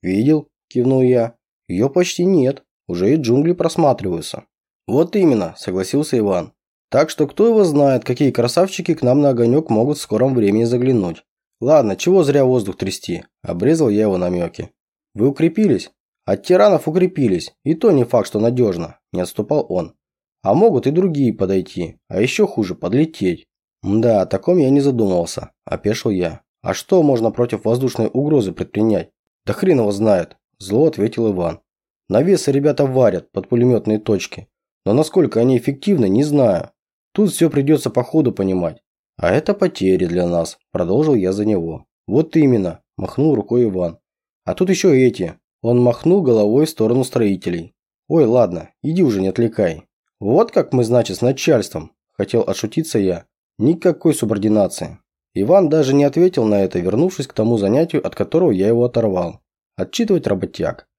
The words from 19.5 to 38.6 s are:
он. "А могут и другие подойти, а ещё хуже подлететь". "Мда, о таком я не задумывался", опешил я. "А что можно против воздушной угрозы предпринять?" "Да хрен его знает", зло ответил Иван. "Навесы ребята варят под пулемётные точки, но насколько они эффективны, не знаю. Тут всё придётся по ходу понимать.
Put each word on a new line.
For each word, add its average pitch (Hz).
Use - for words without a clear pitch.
он. 87
"А 98
могут 156
и 139
другие 156
подойти, 92
а 90
ещё 131
хуже 90
подлететь". 101
"Мда, 110
о 90
таком 175
я 135
не 139
задумывался", 107
опешил -
я. 90
"А -
что 180
можно 117
против 120
воздушной 117
угрозы 131
предпринять?" 101
"Да -
хрен 175
его 104
знает", 98
зло 107
ответил 107
Иван. 87
"Навесы 147
ребята 143
варят 123
под -
пулемётные 120
точки, -
но 98
насколько 151
они 127
эффективны, 135
не 113
знаю. 135
Тут 202
всё 165
придётся 139
по 123
ходу 139
понимать. 92